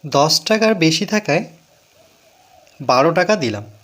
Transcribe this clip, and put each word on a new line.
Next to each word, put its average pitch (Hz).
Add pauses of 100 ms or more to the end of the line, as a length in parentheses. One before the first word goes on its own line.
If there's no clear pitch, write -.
দশ 147 (140)
টাকার 220 (100)
বেশি 160
থাকায় 175 (1400)
বারো 135
টাকা 185 (100)
দিলাম 104 (180)